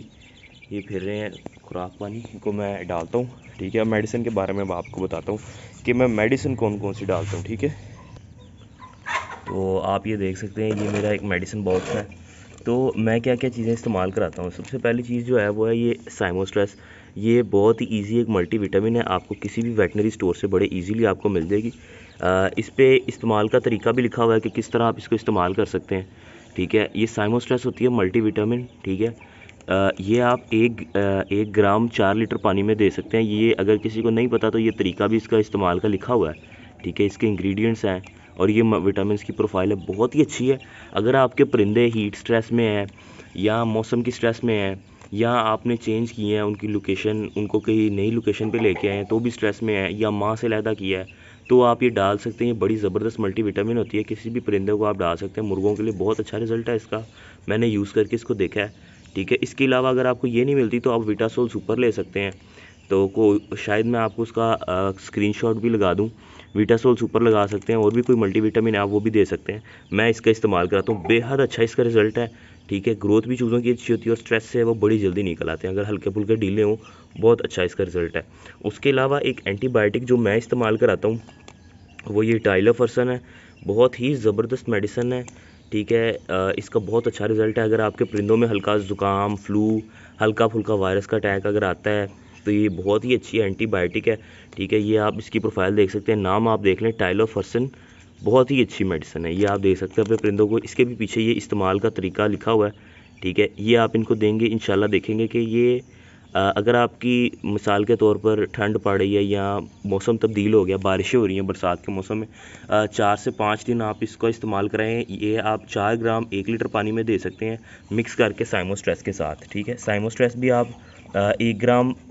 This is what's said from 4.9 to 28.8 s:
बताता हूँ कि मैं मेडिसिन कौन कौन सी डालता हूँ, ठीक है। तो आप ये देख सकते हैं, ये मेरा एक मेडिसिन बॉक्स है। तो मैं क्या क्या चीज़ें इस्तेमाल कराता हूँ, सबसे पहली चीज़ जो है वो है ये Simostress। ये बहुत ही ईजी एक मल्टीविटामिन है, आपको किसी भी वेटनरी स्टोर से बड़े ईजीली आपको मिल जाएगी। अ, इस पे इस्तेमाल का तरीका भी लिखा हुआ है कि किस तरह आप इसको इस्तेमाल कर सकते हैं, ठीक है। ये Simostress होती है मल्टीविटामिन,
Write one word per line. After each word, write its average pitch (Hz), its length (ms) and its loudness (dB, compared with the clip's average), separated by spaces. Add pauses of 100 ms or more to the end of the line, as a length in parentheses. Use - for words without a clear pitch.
बताता 82 320 -4
हूँ 107 80 -6 (440)
कि 127 80 0
मैं 127 160 4
मेडिसिन 110 480 0
कौन 104 220 -2
कौन 104 140 -6
सी 98 140 -8
डालता 92 300 -2
हूँ, 90 80 -8
ठीक 110 200 -6
है। 143 60 0 (1800)
तो 95 320 -2
आप 98 280 -2
ये 107 100 -4
देख 95 200 -4
सकते 107 280 -6
हैं, 107 120 -2
ये 104 140 -4
मेरा 104 220 -2
एक 101 120 -4
मेडिसिन 98 400 -4
बॉक्स 92 260 0
है। 104 160 -4 (600)
तो 123 300 0
मैं 113 240 2
क्या 123 160 0
क्या 120 140 -2
चीज़ें 113 220 -2
इस्तेमाल 101 400 -2
कराता 92 300 -4
हूँ, 90 80 -6
सबसे 120 280 -10
पहली 120 240 0
चीज़ 120 240 -4
जो 123 120 2
है 104 120 2
वो 110 160 0
है 117 120 2
ये 117 180 0 (140)
Simostress। 98 640 -2 (420)
ये 113 300 4
बहुत 101 320 4
ही 120 100 -2
ईजी 110 300 0
एक 113 80 0
मल्टीविटामिन 101 680 0
है, 117 80 0
आपको 92 300 -4
किसी - 280 -6
भी 117 100 -2
वेटनरी 104 380 2
स्टोर 90 240 0
से - 120 -4
बड़े 95 260 2
ईजीली 101 320 -2
आपको 98 240 0
मिल 87 200 0
जाएगी। 107 240 -2 (480)
अ, 92 280 2 (100)
इस 113 100 -4
पे 135 260 6 (140)
इस्तेमाल 110 400 0
का 127 120 2
तरीका 113 320 0
भी 127 100 2
लिखा 120 200 0
हुआ 113 120 4
है 110 60 4
कि 107 100 -4
किस - 220 -6
तरह 117 120 2
आप 113 140 0
इसको 113 180 -2
इस्तेमाल 98 380 0
कर 107 120 2
सकते - 280 -6
हैं, 95 140 -6 (480)
ठीक 92 180 -2
है। 107 220 4
ये 107 120 2
Simostress 117 580 0
होती 120 180 -2
है 123 80 4
मल्टीविटामिन, 107 720 0 (180)